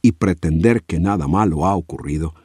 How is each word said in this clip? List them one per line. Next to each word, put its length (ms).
y 100
pretender 720
que 180
nada 260
malo 380
ha 100
ocurrido, 600